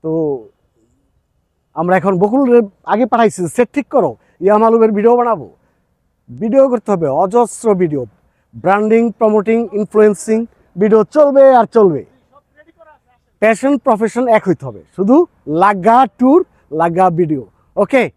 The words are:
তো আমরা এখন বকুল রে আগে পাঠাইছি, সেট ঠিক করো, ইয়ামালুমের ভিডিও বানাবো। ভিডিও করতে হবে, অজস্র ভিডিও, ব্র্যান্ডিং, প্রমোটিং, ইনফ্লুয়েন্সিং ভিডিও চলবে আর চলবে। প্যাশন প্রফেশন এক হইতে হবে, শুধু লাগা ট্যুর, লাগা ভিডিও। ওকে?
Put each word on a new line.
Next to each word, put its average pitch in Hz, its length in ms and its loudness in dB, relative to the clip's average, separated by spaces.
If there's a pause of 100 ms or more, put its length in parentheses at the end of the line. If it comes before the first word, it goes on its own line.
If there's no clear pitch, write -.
তো 160 80 -8 (1600)
আমরা 175 240 -2
এখন 185 220 -2
বকুল 240 340 0
রে 240 80 4 (240)
আগে 214 200 0
পাঠাইছি, 220 420 -2
সেট 240 260 -2
ঠিক 285 140 -6
করো, 180 280 -2 (260)
ইয়ামালুমের 220 500 2
ভিডিও 220 260 2
বানাবো। 214 380 -4 (840)
ভিডিও 269 300 2
করতে 233 220 -4
হবে, 165 160 -2
অজস্র 202 680 -2
ভিডিও, 151 320 -4 (500)
ব্র্যান্ডিং, 214 560 0
প্রমোটিং, 220 640 -2
ইনফ্লুয়েন্সিং 214 720 -2 (320)
ভিডিও 214 260 2
চলবে 269 520 4
আর 226 100 4
চলবে। 175 400 2 (1300)
প্যাশন 254 380 0
প্রফেশন 226 500 -2
এক 220 200 0
হইতে 160 180 -4
হবে, 101 180 -16 (120)
শুধু 247 300 2 (220)
লাগা 202 580 2
ট্যুর, 277 400 0 (260)
লাগা 170 380 0
ভিডিও। 156 380 -4 (280)
ওকে? 202 420 0